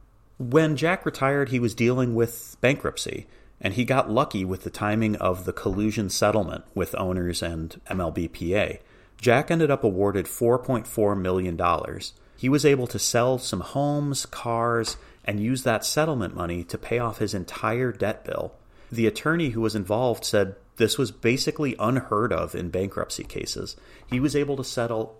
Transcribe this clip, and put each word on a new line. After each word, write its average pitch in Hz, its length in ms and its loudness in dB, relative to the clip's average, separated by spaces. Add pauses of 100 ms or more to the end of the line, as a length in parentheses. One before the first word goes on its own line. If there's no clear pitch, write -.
(360)
When 151 380 2
Jack 165 320 0
retired, 139 440 0
he 127 100 0
was 117 160 0
dealing 123 400 2
with - 440 -2
bankruptcy, - 680 -2 (320)
and 92 140 -4
he 123 100 2
got 127 260 0
lucky 110 340 0
with 92 200 -4
the 90 60 -8
timing 107 460 0
of 92 280 -2
the 92 80 -2
collusion 104 580 -2
settlement 104 540 0 (100)
with 90 240 -2
owners 90 420 -2
and 82 460 -6
M 92 140 -4
L 85 100 -2
B 85 160 -2
P 87 300 -2
A. 98 240 -2 (400)
Jack 120 280 4
ended 165 220 2
up 135 140 2
awarded 98 420 2
four 120 320 2
point 123 300 -2
four 101 260 2
million 92 400 0
dollars. 87 600 -2 (220)
He 123 120 -2
was 139 180 4
able 127 220 4
to 113 100 -6
sell 123 400 2
some 101 220 -4
homes, 143 680 -2
cars, 117 680 -2 (280)
and 101 140 -2
use 123 240 0
that 110 220 0
settlement 147 500 0
money 87 300 -4
to - 120 -8
pay - 220 -2
off 117 200 -2
his 104 140 -2
entire 113 600 -2
debt - 320 -4
bill. - 300 -6 (360)
The 113 160 2
attorney 151 440 0
who 113 100 -2
was 110 160 2
involved 107 480 0
said 98 320 2 (220)
this 113 200 4
was 127 140 0
basically 135 640 0
unheard 113 540 0
of 82 240 -2
in 87 140 -4
bankruptcy - 520 -4
cases. - 540 -8 (340)
He 123 80 0
was 135 160 2
able 143 220 0
to 127 80 -6
settle 117 560 -4